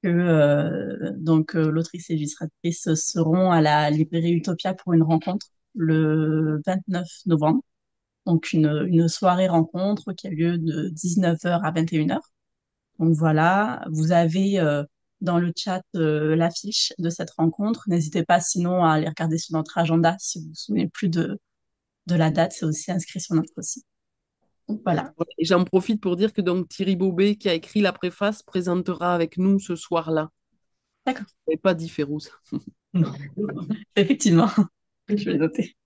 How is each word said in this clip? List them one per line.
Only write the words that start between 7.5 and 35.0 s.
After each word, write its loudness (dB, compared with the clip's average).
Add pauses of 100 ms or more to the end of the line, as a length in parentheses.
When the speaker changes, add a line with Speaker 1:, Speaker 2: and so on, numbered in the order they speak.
Speaker 1:
Donc 0
une, 2
une 4
soirée 2
rencontre 0
qui -14
a -8
lieu 0
de -2
dix-neuf 0
heures 0
à -2
vingt -2
et 0
une 0
heures. -6 (680)
Donc 4
voilà, 2
vous 0
avez, 2
euh, 0 (360)
dans 0
le 0
chat, -6 (120)
euh, 0
l'affiche -2
de -2
cette -8
rencontre. 0
N'hésitez 0
pas 4
sinon 0
à 4
aller 0
regarder -2
sur -4
notre -4
agenda 2
si -10
vous -14
vous -18
souvenez -4
plus -4
de, -2 (680)
de 0
la 4
date, 0
c'est -8
aussi -4
inscrit -6
sur -4
notre -2
site. -12 (840)
Donc -4
voilà. -2 (240)
Speaker 2:
Et -2
j'en 2
profite 0
pour -2
dire 0
que -4
donc -2
Thierry -2
Bobet, 2
qui -4
a 2
écrit -2
la 4
préface, -4
présentera -2
avec -2
nous 4
ce -6
soir-là. -2 (760)
Speaker 1:
D'accord. -4 (220)
Speaker 2:
Et 0
pas 2
dit -6
Férouz. -6 (600)
Speaker 1:
Non. 2 (240)
<laughs> -8
Effectivement. 4 (600)